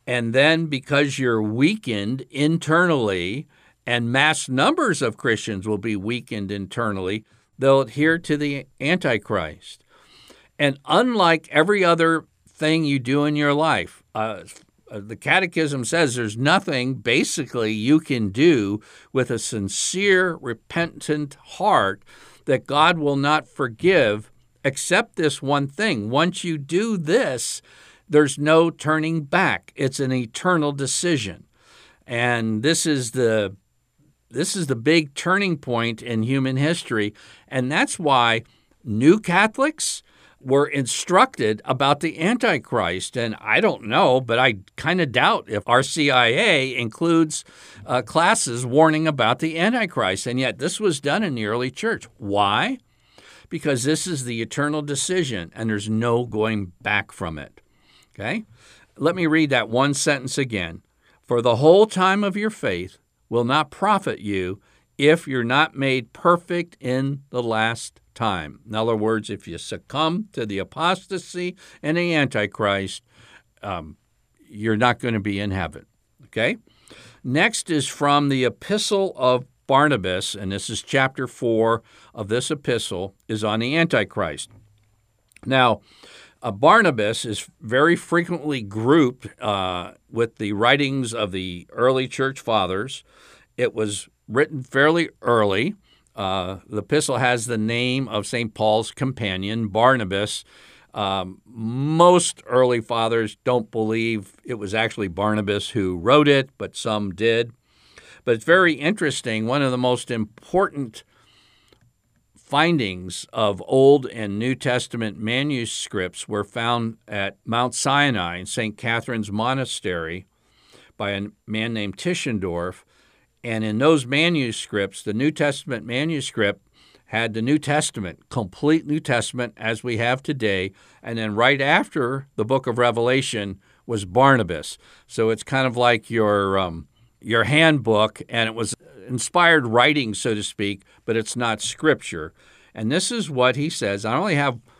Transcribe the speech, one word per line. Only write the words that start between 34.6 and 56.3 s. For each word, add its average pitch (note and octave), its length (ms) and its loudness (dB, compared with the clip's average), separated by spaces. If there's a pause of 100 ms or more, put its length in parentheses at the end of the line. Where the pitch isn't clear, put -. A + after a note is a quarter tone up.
the C3 100 -2
big D3 380 2
turning F#3 440 0
point A#2 440 -2
in A2+ 220 -2
human C3 340 0
history. B2 560 0 (340)
And C3 240 -2
that's G3+ 280 -2
why A#2+ 440 2 (400)
new B2+ 360 4
Catholics A3 840 0 (400)
were C3+ 260 2
instructed C#3 1000 0
about C#3 340 0
the D#3+ 180 -4
Antichrist. C#3+ 1000 -2
And A#2 240 -4
I G#2+ 180 2
don't F3+ 240 0
know, C3 380 4
but A#2 180 0
I B2 200 4 (180)
kinda F3 280 0
doubt C#3 440 2
if G#2 180 -4
R B2+ 160 4
C C#3+ 260 0
I B2 180 4
A C3+ 500 2
includes, D#3+ 680 0 (420)
uh, B2+ 180 0
classes D#3 640 0
warning D#3 400 4
about B2+ 340 2
the D#3+ 200 -4
Antichrist. F3 640 0
And B2 140 -2
yet B2 180 -2
this D3+ 220 -4
was E3+ 220 0
done E3 220 0
in D#3 120 -4
the A2 100 -4
early A#2+ 240 -2
church. - 380 -6 (100)
Why? G#2 600 2 (720)
Because C#3+ 340 -2
this D#3 240 0
is D3 160 -6
the A#2+ 180 -4
eternal D3 400 -4
decision, C#3+ 720 -4
and A2+ 160 -4
there's G#2 200 -2
no A#2 360 0
going G#2+ 460 -2 (100)